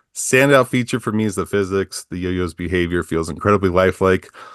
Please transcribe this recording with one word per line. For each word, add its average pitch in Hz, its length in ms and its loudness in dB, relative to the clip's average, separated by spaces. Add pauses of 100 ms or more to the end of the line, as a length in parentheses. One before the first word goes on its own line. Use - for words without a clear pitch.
(140)
Standout 131 540 4
feature 123 320 -2
for 110 120 -4
me 110 120 0
is 101 120 -4
the 95 100 -2
physics. 95 640 -2
The 90 80 -8
yo-yo's 90 360 -4
behavior 87 500 -2
feels 80 240 -4
incredibly 98 420 0
lifelike. 92 640 2 (220)